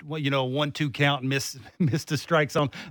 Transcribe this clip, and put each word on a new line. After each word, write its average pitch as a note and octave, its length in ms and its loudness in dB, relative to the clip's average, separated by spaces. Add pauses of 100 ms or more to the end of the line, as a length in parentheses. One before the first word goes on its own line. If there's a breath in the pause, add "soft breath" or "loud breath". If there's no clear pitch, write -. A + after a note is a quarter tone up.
well, D#3 160 -6
you C#3 80 0
know, C#3 140 2
a B2+ 40 0
one C#3+ 260 0
two D3+ 180 0
count C#3+ 320 2
and C3 80 0
miss, C#3 260 -2 (120)
<laughs> - 100 -20
miss D#3 260 2
the D3 140 -2
strike D3+ 320 2
zone - 180 2 (220 loud breath)